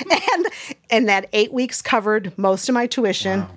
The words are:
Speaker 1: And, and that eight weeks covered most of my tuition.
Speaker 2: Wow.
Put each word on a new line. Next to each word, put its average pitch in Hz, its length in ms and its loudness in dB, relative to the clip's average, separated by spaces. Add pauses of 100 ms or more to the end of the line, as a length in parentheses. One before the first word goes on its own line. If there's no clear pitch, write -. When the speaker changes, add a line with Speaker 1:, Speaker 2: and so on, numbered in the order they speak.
(340)
Speaker 1:
And, 359 140 0 (420)
and 226 200 4
that 196 240 2
eight 214 200 2
weeks 254 300 -2
covered 214 520 0
most 190 320 0
of 262 60 2
my 240 140 0
tuition. 196 540 -2
Speaker 2:
Wow. 180 160 -6